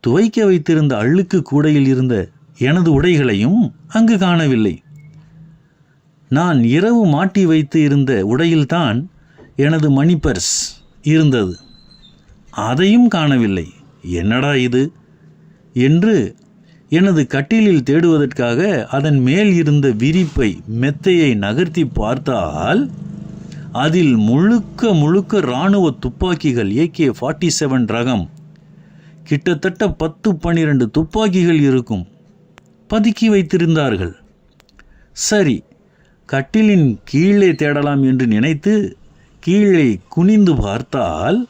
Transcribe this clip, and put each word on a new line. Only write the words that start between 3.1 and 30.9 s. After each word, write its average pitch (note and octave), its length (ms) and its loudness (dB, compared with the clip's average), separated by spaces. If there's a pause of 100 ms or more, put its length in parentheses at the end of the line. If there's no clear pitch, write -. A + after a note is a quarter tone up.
அங்கு A3+ 300 2
காணவில்லை. C#3+ 580 0 (1600)
நான் D#3 320 2
இரவு F#3+ 420 2
மாட்டி F#3 400 0
வைத்து D#3+ 360 0
இருந்த C#3 300 2 (140)
உடையில்தான் D3 760 0 (560)
எனது D3+ 360 0
மணி D3+ 240 2
பர்ஸ் B2 380 -4 (480)
இருந்தது. C#3 520 0 (1040)
அதையும் F#3+ 480 2
காணவில்லை. B2 600 0 (440)
"என்னடா A#2 440 -2
இது?" B2+ 280 0 (920)
என்று E3 400 2 (760)
எனது E3+ 380 2
கட்டிலில் E3+ 560 0
தேடுவதற்காக C#3 760 0 (260)
அதன் C#3+ 340 0
மேல் F3+ 340 2
இருந்த D3 380 2
விரிப்பை, C#3 580 0 (240)
மெத்தையை D3 640 -2
நகர்த்தி D3+ 500 -2
பார்த்தால், A2 960 -4 (920)
அதில் D3+ 440 0
முழுக்க F3+ 800 0
முழுக்க F3 440 0
இராணுவ E3+ 600 0
துப்பாக்கிகள், C3 760 -4
ஏ D#3 120 0
கே D#3 220 -2
ஃபார்ட்டி D3 400 -4
செவன் C3+ 380 -2
ரகம், A#2 380 -2 (1000)
கிட்டத்தட்ட F3+ 680 -4
பத்து, D#3+ 440 -6
பன்னிரண்டு D#3+ 560 0